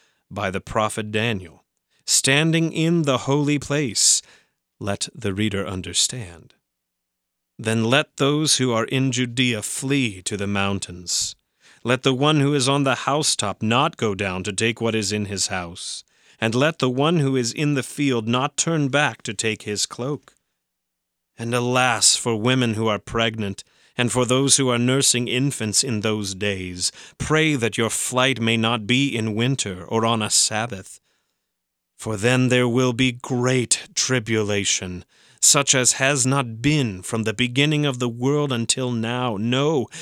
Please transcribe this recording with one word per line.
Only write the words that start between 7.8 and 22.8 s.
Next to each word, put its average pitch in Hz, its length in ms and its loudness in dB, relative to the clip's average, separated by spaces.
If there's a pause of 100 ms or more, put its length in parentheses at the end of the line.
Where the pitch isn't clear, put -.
let 135 320 0
those 147 400 2
who 127 160 0
are 113 140 0
in 131 260 0
Judea 120 500 0
flee 131 600 -2
to - 140 -4
the 98 120 -4
mountains. 98 880 -4 (480)
Let 123 200 0
the 135 100 4
one 147 240 4
who 143 160 2
is 131 140 2
on 139 160 2
the 131 100 2
housetop 135 640 -2
not 123 360 2
go 107 180 -2
down 95 300 -4
to 104 80 -6
take 113 280 -2
what 113 140 0
is 104 160 -2
in 104 140 -2
his 95 240 -4
house, 90 560 -8 (360)
and 113 140 0
let 147 240 0
the 131 100 0
one 147 300 2
who 135 160 2
is 120 180 0
in 147 220 0
the 131 80 0
field 123 460 -2
not 127 280 0
turn 156 320 0
back 135 340 0
to 110 120 -8
take 110 280 -4
his 104 220 -4
cloak. - 520 -8 (1000)
And 117 160 -4
alas 123 640 2
for 117 220 0
women 120 380 2
who 110 120 0